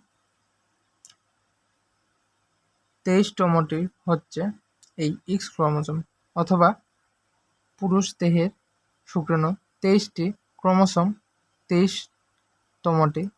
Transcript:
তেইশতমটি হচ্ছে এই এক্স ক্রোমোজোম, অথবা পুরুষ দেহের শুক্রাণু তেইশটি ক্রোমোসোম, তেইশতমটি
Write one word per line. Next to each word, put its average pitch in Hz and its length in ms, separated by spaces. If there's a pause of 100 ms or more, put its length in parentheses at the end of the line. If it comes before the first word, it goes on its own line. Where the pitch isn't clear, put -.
(3000)
তেইশতমটি 170 760 (260)
হচ্ছে 165 360 (600)
এই 151 80 (220)
এক্স 196 220
ক্রোমোজোম, 151 440 (380)
অথবা 170 320 (1120)
পুরুষ 190 260 (140)
দেহের 170 300 (600)
শুক্রাণু 160 400 (320)
তেইশটি 196 440 (340)
ক্রোমোসোম, 185 480 (640)
তেইশতমটি - 1500 (160)